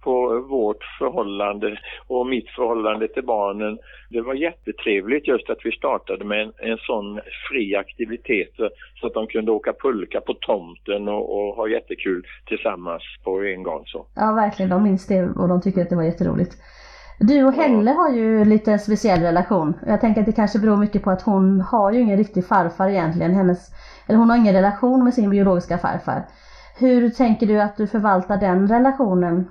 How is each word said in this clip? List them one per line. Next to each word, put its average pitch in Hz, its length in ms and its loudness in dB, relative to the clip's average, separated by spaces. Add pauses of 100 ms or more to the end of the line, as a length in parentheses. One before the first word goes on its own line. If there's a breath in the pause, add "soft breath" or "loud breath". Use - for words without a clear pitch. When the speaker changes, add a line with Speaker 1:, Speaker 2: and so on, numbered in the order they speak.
Speaker 1:
på 123 340 0 (100)
vårt 113 340 -2 (160)
förhållande 104 760 -6 (300 loud breath)
och 127 200 -4
mitt 131 220 -6
förhållande 110 580 -4
till 127 180 -8
barnen. 107 520 -4 (320 loud breath)
Det 117 120 -6
var 123 120 -8
jättetrevligt 127 960 -4
just - 220 -2
att 110 140 -4
vi 117 80 -4
startade 101 540 -6
med 104 180 -4
en, 110 100 -12 (180)
en 113 60 -4
sån 104 420 -8 (300)
fri 123 260 -4
aktivitet 110 840 -6
så, 107 120 -4 (320 loud breath)
så 120 60 -6
att 113 60 -8
de 110 140 -6
kunde 110 240 -4
åka 110 220 -2
pulka - 480 -4
på - 120 -6
tomten 101 760 -6
och, 104 300 -6
och 101 180 -6
ha 110 120 -4
jättekul 95 560 -6 (240 loud breath)
tillsammans 90 560 -6 (200)
på 95 200 -4
en 92 200 -6
gång 82 220 -8
så. - 200 -14 (100)
Speaker 2:
Ja, 220 180 0
verkligen. 208 360 -2
De 180 140 2
minns 190 240 0
det 190 160 0
och 180 240 -2
de 180 140 2
tycker 190 200 -2
att 175 80 -2
det 180 60 -2
var 170 80 0
jätteroligt. 175 500 -2 (680 loud breath)
Du 269 260 6
och 269 120 4
Speaker 1:
Ja. 330 40 0
Speaker 2:
Helle 240 300 4
har 320 180 2
ju 220 360 2
lite 214 340 4
speciell 208 420 2
relation. 170 520 2 (140)
Jag 208 140 2
tänker 220 200 4
att 202 60 2
det 220 60 0
kanske 214 260 2
beror 208 180 4
mycket 208 260 0
på 202 80 0
att 185 100 0
hon 190 400 4
har 202 300 2
ju 240 100 2
ingen 208 160 2
riktig 202 300 0
farfar 190 420 2
egentligen. 170 440 0
Hennes, 180 260 2 (480 loud breath)
eller 220 120 6
hon 226 100 6
har 233 80 4
ingen 214 160 6
relation 202 500 2
med 247 100 4
sin 208 160 2
biologiska 190 480 2
farfar. - 460 -4 (560 soft breath)
Hur 247 300 4
tänker 233 380 2
du 208 140 4
att 208 160 -2
du 214 100 0
förvaltar 202 520 0
den 196 280 2
relationen? 196 840 2